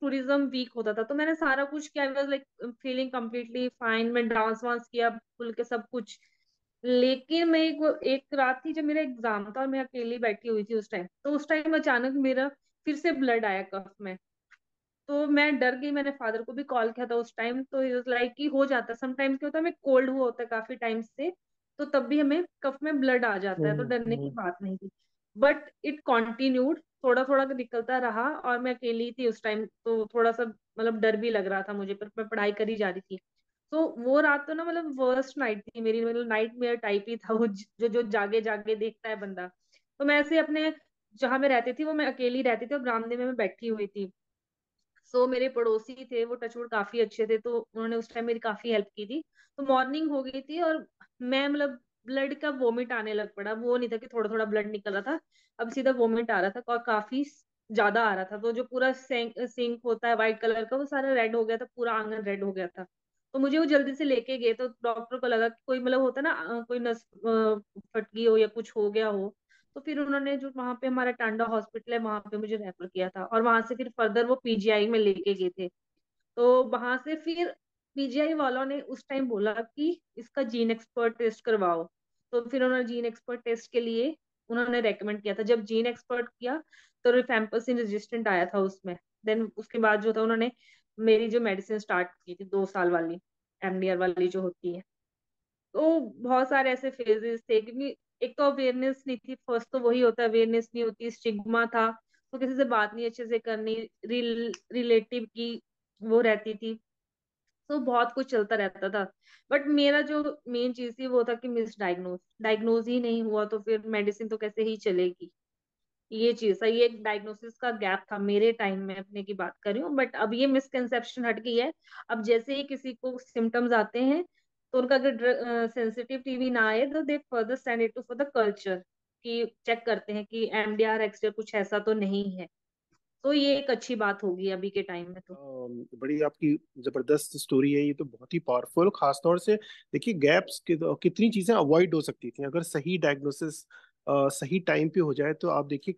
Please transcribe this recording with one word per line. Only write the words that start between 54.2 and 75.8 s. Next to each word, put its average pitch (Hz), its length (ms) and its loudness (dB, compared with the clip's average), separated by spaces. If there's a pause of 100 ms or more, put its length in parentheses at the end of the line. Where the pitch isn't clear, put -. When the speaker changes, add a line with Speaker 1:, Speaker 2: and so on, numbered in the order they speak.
Speaker 1:
थोड़ा 220 140 0
blood 208 260 0
निकल 208 220 -6
रहा 196 100 -2
था, 294 180 -4 (380)
अब 233 120 -6
सीधा 262 200 2
vomit 233 400 2
आ 202 100 4
रहा 190 100 2
था - 180 -8
और 233 100 0
काफी 233 460 -2 (480)
ज्यादा 208 300 4
आ 214 120 4
रहा 190 100 -2
था। 202 140 -8
तो 233 140 0
जो 247 120 -4
पूरा 254 280 0
sink, 240 460 -4
sink 240 460 -4
होता 233 240 0
है 233 80 4
white 220 240 2
color 226 240 0
का, 240 120 -4
वो 277 80 -2
सारा 269 280 -2
red 226 240 2
हो 233 80 2
गया 226 120 0
था, 233 80 -10
पूरा 233 280 -4
आंगन 220 300 -4
red 196 220 -4
हो 196 80 -2
गया 185 140 -4
था। 180 200 -14 (460)
तो 269 60 -4
मुझे 269 200 2
वो 330 60 4
जल्दी 277 300 4
से 311 100 -4
लेके 254 340 0
गए, 233 140 2
तो 254 160 -4
डॉक्टर 233 500 -6
को 254 80 -4
लगा 226 220 2
कि 226 180 -8
कोई, 262 120 0
मतलब, 254 220 2
होता 262 200 0
ना, 311 100 0
अ, 233 320 -6
कोई 240 160 -6
नस, 233 360 -4
अ, 220 400 2 (400)
फट 220 200 -2
गई 226 120 -2
हो 220 100 8
या 220 100 6
कुछ 220 300 -10
हो 208 140 2
गया 220 180 0
हो। 202 280 -4 (380)
तो 277 60 -12
फिर 285 180 -6
उन्होंने 277 380 -2
जो 269 200 -8
वहाँ 247 240 -6
पे 262 60 -4
हमारा 254 240 0
टांडा 226 340 -2
हॉस्पिटल 226 480 -4
है, 233 60 0
वहाँ 214 220 -2
पे 208 160 -10
मुझे 214 200 -4
refer 185 300 -10
किया 185 220 -4
था 185 160 -8
और 226 180 2
वहां 226 200 6
से 226 120 -8
फिर 240 140 -6
further 233 380 2
वो 247 80 2
पीजीआई 214 520 2
में 226 120 2
लेके 196 360 2
गए 185 240 0
थे। 180 100 -6 (680)